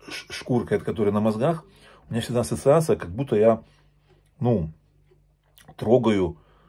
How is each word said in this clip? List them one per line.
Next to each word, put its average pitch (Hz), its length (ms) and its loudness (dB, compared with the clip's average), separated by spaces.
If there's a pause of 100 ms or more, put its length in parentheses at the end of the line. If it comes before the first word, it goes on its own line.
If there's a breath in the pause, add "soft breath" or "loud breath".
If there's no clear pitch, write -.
ш-, - 200 -14
шкуркой, - 480 -4
от - 60 -6
которой 104 280 -2
на 104 100 0
мозгах, 113 420 -2 (460 loud breath)
у - 20 -12
меня 117 100 -4
всегда 120 200 -2
ассоциация, 135 560 2
как 85 140 -12
будто 120 240 -4
я, 110 280 4 (760 soft breath)
ну, 101 320 0 (1040)
трогаю, 107 600 0 (320 soft breath)